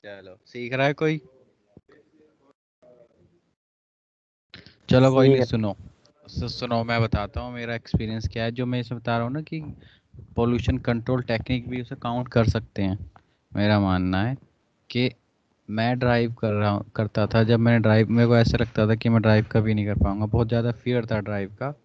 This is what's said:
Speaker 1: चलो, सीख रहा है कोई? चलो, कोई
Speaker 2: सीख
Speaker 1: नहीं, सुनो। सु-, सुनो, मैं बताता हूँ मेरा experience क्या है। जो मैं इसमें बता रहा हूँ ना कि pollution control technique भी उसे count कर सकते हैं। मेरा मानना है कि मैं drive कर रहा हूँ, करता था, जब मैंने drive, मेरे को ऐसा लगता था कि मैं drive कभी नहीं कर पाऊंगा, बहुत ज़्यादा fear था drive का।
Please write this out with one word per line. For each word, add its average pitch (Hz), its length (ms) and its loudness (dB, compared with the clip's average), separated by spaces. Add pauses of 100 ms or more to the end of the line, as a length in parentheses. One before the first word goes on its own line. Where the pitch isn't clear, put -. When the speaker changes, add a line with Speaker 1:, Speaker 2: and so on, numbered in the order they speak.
Speaker 1:
चलो, 98 400 -20
सीख 123 280 -10
रहा 135 120 2
है 147 60 2
कोई? 156 280 -2 (3750)
चलो, 131 220 6
कोई 135 140 6
Speaker 2:
सीख 135 100 6
Speaker 1:
नहीं, 127 80 2
सुनो। 110 320 -4 (500)
सु-, - 220 -8
सुनो, 117 360 -4
मैं 117 180 -2
बताता 107 380 -4
हूँ 123 140 -12
मेरा 117 200 -8
experience 110 540 -4
क्या 113 160 -4
है। 117 80 -2
जो 123 140 -4
मैं 123 140 -2
इसमें 120 200 -8
बता 117 160 -2
रहा 117 100 -2
हूँ 123 60 -6
ना 151 80 -6
कि 160 200 -10 (760)
pollution 120 420 0
control 120 440 -2
technique 120 460 -4
भी 127 140 -8
उसे 120 120 -12
count 120 340 -6
कर 117 160 2
सकते 110 380 -2
हैं। 95 280 -4 (460)
मेरा 104 240 2
मानना 92 440 0
है 131 120 -6 (540)
कि 123 200 -2 (600)
मैं 117 280 0
drive 120 340 2
कर 113 200 -4
रहा 104 180 0
हूँ, - 260 -4
करता 107 300 -2
था, 113 160 2
जब 113 160 4
मैंने 117 200 4
drive, 110 320 4
मेरे 117 180 4
को 120 80 6
ऐसा 117 220 4
लगता 113 300 0
था 113 60 2
कि 110 140 -2
मैं 113 140 4
drive 107 300 4
कभी 110 220 2
नहीं 104 120 -2
कर 101 80 -2
पाऊंगा, 98 320 -2
बहुत 113 220 0
ज़्यादा 117 240 -2
fear 120 340 -4
था 110 140 -2
drive 101 280 -6
का। 127 360 -10